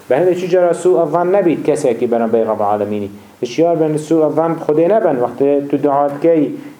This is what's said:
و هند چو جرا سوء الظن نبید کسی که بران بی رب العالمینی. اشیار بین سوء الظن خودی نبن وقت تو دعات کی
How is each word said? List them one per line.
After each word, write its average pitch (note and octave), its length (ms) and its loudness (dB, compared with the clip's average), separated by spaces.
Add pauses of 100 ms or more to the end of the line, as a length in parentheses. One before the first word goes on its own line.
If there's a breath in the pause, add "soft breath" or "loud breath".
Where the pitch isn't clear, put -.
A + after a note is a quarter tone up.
و B2 60 2
هند F3 180 2
چو F3+ 140 -4
جرا F3 260 2
سوء F3 260 0
الظن F3 360 0
نبید F3 300 0
کسی C3+ 280 0
که A#2 140 -2
بران A#2 240 0
بی A#2 60 2
رب A2 240 0
العالمینی. G#2 480 -2 (320 loud breath)
اشیار E3 340 0
بین D#3 220 0
سوء D#3 260 0
الظن D#3 300 0
خودی D#3 320 0
نبن F3 340 2
وقت C#3 480 0
تو C#3+ 100 -2
دعات C#3+ 440 0
کی D#3+ 360 2 (220 loud breath)